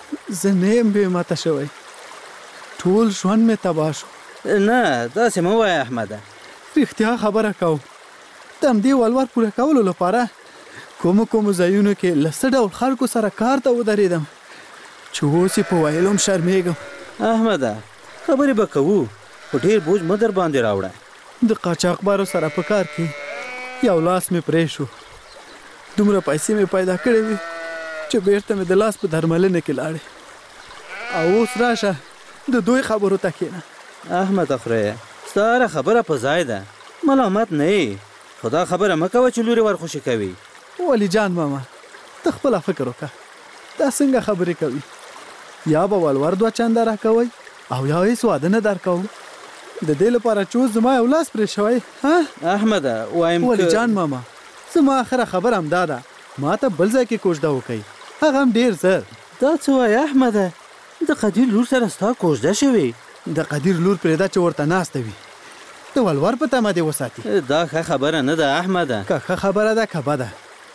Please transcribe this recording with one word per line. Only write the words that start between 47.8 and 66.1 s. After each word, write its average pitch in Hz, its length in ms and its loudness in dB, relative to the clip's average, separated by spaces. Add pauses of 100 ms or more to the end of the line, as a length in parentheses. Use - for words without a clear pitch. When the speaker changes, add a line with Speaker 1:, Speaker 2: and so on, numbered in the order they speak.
Speaker 1:
یا 170 180 2
هیڅ 233 200 0
واده 165 240 2
نه 220 120 2
درکوم. 190 460 -2 (800)
د 156 40 0 (100)
دې 214 160 4
لپاره 214 280 0
چې 240 120 -6
اوس 254 140 2
زما 233 260 2
یو 233 100 2
لاس 302 300 2
پرې 214 180 0
شوی، 214 260 0 (220)
ها؟ 302 140 2 (380)
Speaker 2:
احمده، 151 600 0
وایم 170 300 2
Speaker 1:
ولی 214 200 2
Speaker 2:
که 165 60 2
Speaker 1:
جان 233 200 2
ماما، 156 300 -2 (540)
زما 269 260 4
آخره 240 240 0
خبره 202 320 0
همدا 170 300 0
ده. 139 120 -4 (400)
ما 151 180 0
ته 269 120 0
بل 180 220 0
ځای 247 160 2
کې 220 180 -4
کوژده 160 240 0
وکئ. 123 320 -4 (420)
هغه 277 200 4
هم 254 100 4
ډېر 233 200 2 (100)
زر. 180 200 2 (380)
Speaker 2:
دا 294 160 2
څه - 120 -4
وایې 247 300 4 (100)
احمده؟ 226 440 2 (560)
د - 20 0 (140)
قدیر 208 300 2
لور 233 180 2
سره 240 160 2
ستا 202 240 -2
کوژده 156 400 0
شوې؟ 208 420 2 (420)
Speaker 1:
د 160 40 -2 (120)
قدیر 160 240 0
لور 180 200 2
پرېږده 170 360 0
چې - 40 -2
ورته 170 280 0
ناسته 165 360 -2
وي. 110 140 -8 (800)
د 294 120 0
ولور 165 340 0